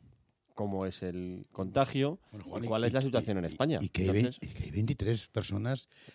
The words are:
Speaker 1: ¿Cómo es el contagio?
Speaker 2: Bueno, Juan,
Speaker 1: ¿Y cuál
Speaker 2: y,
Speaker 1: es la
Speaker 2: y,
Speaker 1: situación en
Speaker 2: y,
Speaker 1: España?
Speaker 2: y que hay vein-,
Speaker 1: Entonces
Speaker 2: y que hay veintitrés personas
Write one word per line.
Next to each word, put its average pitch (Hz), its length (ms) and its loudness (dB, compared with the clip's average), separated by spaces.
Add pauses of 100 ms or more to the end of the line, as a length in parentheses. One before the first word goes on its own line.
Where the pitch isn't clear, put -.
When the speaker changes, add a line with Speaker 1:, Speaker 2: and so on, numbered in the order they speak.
(540)
Speaker 1:
¿Cómo 98 320 -2
es 95 160 -6
el 90 480 -6
contagio? 135 680 0 (100)
Speaker 2:
Bueno, 104 140 -12
Juan, 113 200 -6
Speaker 1:
¿Y 120 40 -4
cuál 113 160 2
Speaker 2:
y, - 20 4
Speaker 1:
es 117 60 4
la 131 80 2
Speaker 2:
y, - 20 2
Speaker 1:
situación 113 360 2
en 85 60 0
Speaker 2:
y, - 40 0
Speaker 1:
España? 143 320 0
Speaker 2:
y 98 80 0
que 90 140 0
hay 95 80 4
vein-, 107 160 6
Speaker 1:
Entonces - 240 -8
Speaker 2:
y - 40 -12
que - 100 -6
hay - 60 -8
veintitrés 110 560 0
personas 107 600 -2 (260)